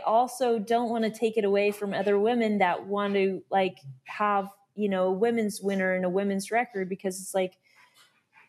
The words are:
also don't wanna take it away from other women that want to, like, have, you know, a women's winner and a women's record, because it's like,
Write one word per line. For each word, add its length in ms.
also 540
don't 300
wanna 200
take 280
it 80
away 260
from 220
other 260
women 380
that 280
want 280
to, 360
like, 280
have, 460
you 140
know, 180
a 60
women's 480
winner 320
and 100
a 60
women's 420
record, 380
because 320
it's 120
like, 200